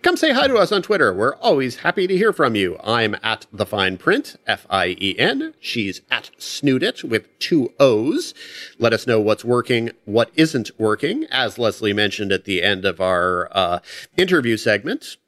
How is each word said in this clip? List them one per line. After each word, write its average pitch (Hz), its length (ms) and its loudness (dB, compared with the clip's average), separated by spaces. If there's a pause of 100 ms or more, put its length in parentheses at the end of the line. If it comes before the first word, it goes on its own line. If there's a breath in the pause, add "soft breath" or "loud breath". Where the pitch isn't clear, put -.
Come 359 140 2
say 320 160 2
hi 269 160 2
to 233 80 2
us 185 160 4
on 202 100 0
Twitter. 151 300 2
We're 110 240 0
always 135 400 0
happy 180 320 -2
to 190 80 2
hear 208 160 2
from 123 240 2
you. 92 260 0
I'm 110 400 0
at 110 300 -4
the 101 140 -4
fine 95 320 0
print, - 380 0 (120)
F 107 200 -4
I 92 320 0
E 95 160 -2
N. 269 440 -2
She's 101 400 -6 (100)
at - 280 -4
Snoodit - 680 -2
with - 340 -4
two 139 400 0
O's. 139 560 2 (460 loud breath)
Let 113 120 2
us 110 140 -2
know 113 140 4
what's 104 240 0
working, 120 460 0 (140)
what 110 300 0
isn't 156 440 0
working. 143 520 0
As 123 280 -2
Leslie 107 340 0
mentioned 104 400 0
at 92 120 -2
the 90 200 -2
end 95 200 0
of 92 160 -2
our, 90 520 0
uh, 90 260 0 (380 loud breath)
interview 156 400 2
segment 113 600 -4 (120)